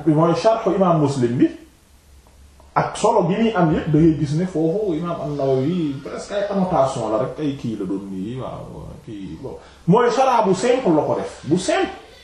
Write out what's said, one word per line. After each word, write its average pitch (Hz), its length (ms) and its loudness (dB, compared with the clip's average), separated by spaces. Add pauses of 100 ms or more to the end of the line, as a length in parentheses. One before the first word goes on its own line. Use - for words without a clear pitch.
bi 160 80 4
mooy 165 220 4
sharh 220 320 2
imaam 170 320 2
Muslim 127 360 0
bi 320 140 4 (1300)
ak - 200 -2
solo 214 260 4
bi 170 120 2
muy 226 220 2
am 170 180 4
yépp, 175 160 -2
da 151 80 4
ngay 160 220 6
gis 143 180 -2
ne 185 80 0
foofu 170 480 -2
imaam 165 300 -6
an-Nawawi 143 800 -2
presque - 280 -12
ay 202 160 -2
annotation 180 600 0
la 110 80 0
rek, - 220 -6
ay 143 160 -2
kii 110 240 -6
la 98 60 -4
doon 98 240 -6
nii, 98 280 -8
waaw, - 480 -12 (180)
kii, 98 380 -12
bon. 123 160 -12 (300)
Mooy 233 240 6
sharh 254 340 2
bu 190 80 2
simple 233 400 2
la 151 80 2
ko 120 140 -2
def, - 280 -8
bu 165 140 2
simple, 349 320 0 (340)